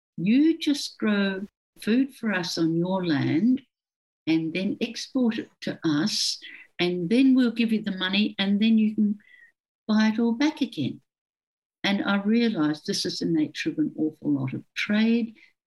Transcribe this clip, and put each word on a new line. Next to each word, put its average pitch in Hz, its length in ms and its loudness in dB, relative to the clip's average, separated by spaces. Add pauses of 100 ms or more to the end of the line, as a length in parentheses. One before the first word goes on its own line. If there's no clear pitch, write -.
(180)
"You 269 400 2
just 294 400 -4
grow 202 500 -2 (340)
food 254 340 0
for 220 160 -4
us 180 260 -4
on 165 180 0
your 180 300 0
land 156 560 2 (640)
and 160 280 0
then 196 280 -2
export 233 560 -2
it - 140 -10 (100)
to - 220 -8
us, - 560 0 (400)
and 180 300 -2
then 262 260 4
we'll 247 160 4
give 226 220 0
you 208 80 0
the 190 160 -6
money, 196 420 0
and 196 200 2
then 226 180 4
you 214 180 2
can 208 240 0 (680)
buy 220 260 2
it 226 60 -2
all 233 140 2
back 285 280 -2
again." - 400 -4 (840)
And 196 200 0
I 202 180 0
realised 202 680 0
this - 180 -2
is 180 140 -6
the 175 60 -4
nature 160 440 -2
of 151 100 -2
an 151 180 -2
awful 156 340 -4
lot 135 220 -2
of - 100 -8 (120)
trade, 226 600 0 (300)